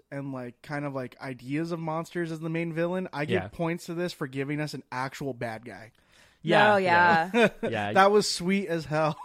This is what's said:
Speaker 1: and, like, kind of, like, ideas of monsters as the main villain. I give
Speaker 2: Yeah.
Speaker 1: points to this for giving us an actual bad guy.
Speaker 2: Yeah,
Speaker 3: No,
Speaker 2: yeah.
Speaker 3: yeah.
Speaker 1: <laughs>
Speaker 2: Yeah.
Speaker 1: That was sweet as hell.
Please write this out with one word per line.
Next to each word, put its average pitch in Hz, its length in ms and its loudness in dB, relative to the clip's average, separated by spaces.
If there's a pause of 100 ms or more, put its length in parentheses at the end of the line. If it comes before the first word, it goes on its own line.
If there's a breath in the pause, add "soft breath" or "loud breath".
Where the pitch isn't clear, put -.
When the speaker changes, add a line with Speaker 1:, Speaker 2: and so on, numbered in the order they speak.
(100)
Speaker 1:
and, 139 220 -8
like, 123 300 -12
kind 147 220 -8
of, 143 100 -6
like, 127 260 -8
ideas 135 520 -6
of 170 80 -4
monsters 165 520 -6
as 160 80 -8
the 165 100 -6
main 165 220 -4
villain. 175 400 -2
I 143 120 -4
give 110 180 0
Speaker 2:
Yeah. 95 60 -10
Speaker 1:
points 170 380 -4
to 175 80 -8
this 175 180 -4
for - 140 -6
giving 139 340 -4
us 151 140 -6
an 135 80 -10 (100)
actual 131 400 -4
bad 117 320 -8
guy. 107 280 -16 (540 soft breath)
Speaker 2:
Yeah, 202 260 6
Speaker 3:
No, 208 40 6
Speaker 2:
yeah. 175 560 4
Speaker 3:
yeah. 226 240 6
Speaker 1:
<laughs> - 140 -12
Speaker 2:
Yeah. 104 240 -2
Speaker 1:
That 196 160 8
was 208 200 4
sweet 190 380 0
as 165 160 -2
hell. 156 400 0